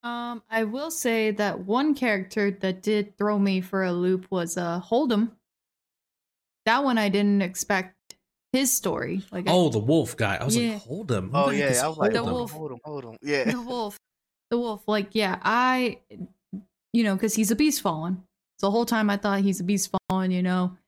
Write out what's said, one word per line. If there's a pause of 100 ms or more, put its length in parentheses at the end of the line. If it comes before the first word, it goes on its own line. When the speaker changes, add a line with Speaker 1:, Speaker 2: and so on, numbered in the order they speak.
Speaker 1:
Um,
I
will
say
that
one
character
that
did
throw
me
for
a
loop
was,
uh,
Hold'em. (1300)
That
one
I
didn't
expect (360)
his
story.
Like,
I
Speaker 2:
Oh,
the
wolf
guy.
I
was
Speaker 1:
Yeah.
Speaker 2:
like,
"Hold
him?
Who
Speaker 3:
Oh,
Speaker 2:
the
heck
Speaker 3:
yeah,
Speaker 2:
is
Speaker 3:
I
was
like,
Speaker 1:
The
Speaker 2:
Hold'em?"
Speaker 1:
wolf.
Speaker 3:
"Hold
him,
hold
him."
Yeah.
Speaker 1:
The
wolf. (520)
The
wolf.
Like,
yeah,
I, (920)
you
know,
'cause
he's
a
beast
fallen. (360)
So
the
whole
time
I
thought
he's
a
beast (180)
fallen,
you
know. (100)